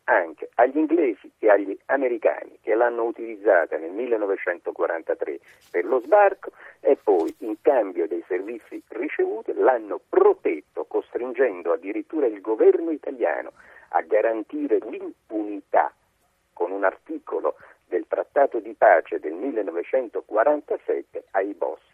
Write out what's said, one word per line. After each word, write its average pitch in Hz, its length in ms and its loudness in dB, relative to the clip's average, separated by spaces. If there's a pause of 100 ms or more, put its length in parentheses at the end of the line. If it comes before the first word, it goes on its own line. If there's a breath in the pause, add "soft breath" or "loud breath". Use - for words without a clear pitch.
anche 87 520 0
agli 131 220 4
inglesi 311 600 0
e 107 100 4
agli 101 360 2
americani 123 760 -2
che 110 140 0
l'hanno 117 280 2
utilizzata 104 760 0
nel 80 140 -8
millenovecentoquarantatré 87 1500 -4 (320 soft breath)
per - 140 -2
lo 131 160 0
sbarco 202 500 2 (300 loud breath)
e - 200 4
poi 90 380 2
in 110 220 -6
cambio 95 440 2
dei 85 220 -6
servizi 101 600 -8
ricevuti 370 640 -4
l'hanno - 560 0
protetto, - 720 2
costringendo 113 880 -2
addirittura 104 540 -4
il 104 160 -2
governo 110 500 2
italiano 85 640 -6 (380 loud breath)
a 87 100 0
garantire 110 800 0 (100)
l'impunità - 1040 -4 (640)
con 87 120 -2
un 98 120 -6
articolo - 720 -4 (320 loud breath)
del - 180 -2
Trattato - 540 0
di 107 180 -12
pace 85 440 4
del 78 100 -4
millenovecentoquarantasette 107 2000 -2
ai 98 220 -2
boss 69 260 -6 (140)